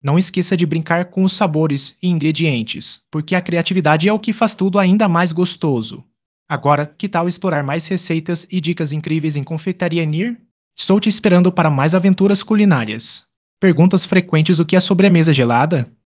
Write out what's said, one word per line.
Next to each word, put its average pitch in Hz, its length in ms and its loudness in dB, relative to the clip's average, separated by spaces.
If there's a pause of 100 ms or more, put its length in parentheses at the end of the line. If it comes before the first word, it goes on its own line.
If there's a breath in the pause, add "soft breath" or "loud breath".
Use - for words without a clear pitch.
Não 143 160 0
esqueça 185 380 -2
de 170 100 0
brincar 165 400 -2
com 190 180 -2
os 190 80 2
sabores 156 720 -2
e 180 60 -2
ingredientes, 156 1000 -2
porque 156 240 -4
a 180 60 0
criatividade 170 680 0
é 214 40 2
o 214 60 -2
que 220 140 -6
faz 226 220 -2
tudo 190 240 0
ainda 196 300 2
mais 170 240 0
gostoso. 135 720 -4 (440)
Agora, 147 480 0
que 208 120 -8
tal 175 180 -2
explorar 170 380 -4
mais 156 220 -4
receitas 165 640 -4
e 185 100 -4
dicas 160 320 -4
incríveis 156 440 -4
em 139 60 -4
Confeitaria 170 640 -4
Nir? 202 340 -4 (380)
Estou 202 220 2
te 220 80 0
esperando 180 420 4
para 170 200 2
mais 147 240 2
aventuras 190 480 2
culinárias. 135 840 0 (340)
Perguntas 180 460 4
frequentes: 175 540 0
o 165 60 2
que 180 120 0
é 185 40 6
sobremesa 175 520 4
gelada? 127 580 0 (260)